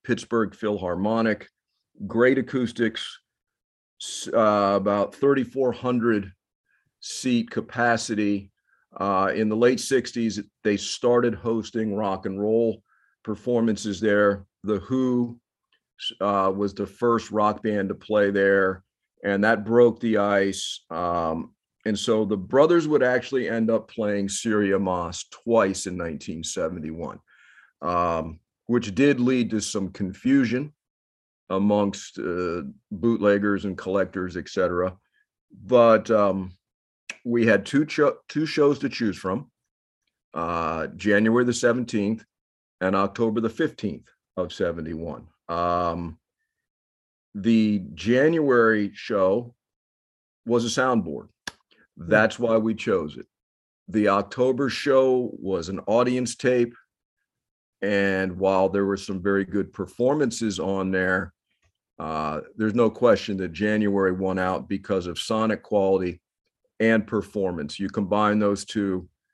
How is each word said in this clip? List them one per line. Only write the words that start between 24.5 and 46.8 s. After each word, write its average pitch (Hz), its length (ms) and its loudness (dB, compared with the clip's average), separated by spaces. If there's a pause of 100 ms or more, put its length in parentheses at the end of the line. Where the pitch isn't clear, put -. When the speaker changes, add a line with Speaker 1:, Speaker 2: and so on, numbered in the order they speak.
Speaker 1:
Moss 90 540 -4
twice 104 560 0
in 90 100 -8
nineteen 82 460 -8
seventy-one, 80 800 -8 (600)
um, 82 600 -2 (260)
which 113 300 -2
did 139 240 4
lead 123 300 0
to 110 100 -2
some 98 300 -6
confusion 123 840 0 (800)
amongst, 101 680 0
uh, 87 440 -4 (280)
bootleggers 101 760 2
and 90 120 -4
collectors, 92 580 -4
et 87 120 -8
cetera. 90 480 -2 (680)
But, 113 460 6
um, 98 400 2 (760)
we 120 180 2
had 104 220 4
two 143 180 2
cho-, 151 340 2 (100)
two 156 180 -2
shows 143 320 2
to 139 100 -4
choose 107 300 -4
from, 98 320 -4 (840)
uh, 82 540 -4 (100)
January 107 480 4
the 120 80 0
seventeenth 113 720 0 (560)
and 95 140 0
October 107 460 0
the 110 100 -2
fifteenth 104 580 -6 (280)
of 87 160 -4
seventy-one. 82 720 -6 (220)
Um, 87 680 -2 (1160)